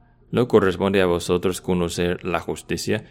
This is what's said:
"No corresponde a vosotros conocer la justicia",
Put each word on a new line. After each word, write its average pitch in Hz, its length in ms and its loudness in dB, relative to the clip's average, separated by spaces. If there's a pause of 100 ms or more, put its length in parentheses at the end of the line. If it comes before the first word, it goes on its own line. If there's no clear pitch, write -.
(300)
"No 120 160 2
corresponde 98 560 4
a 92 40 4
vosotros 90 540 0
conocer 87 640 -2
la 85 140 -2
justicia", - 720 -6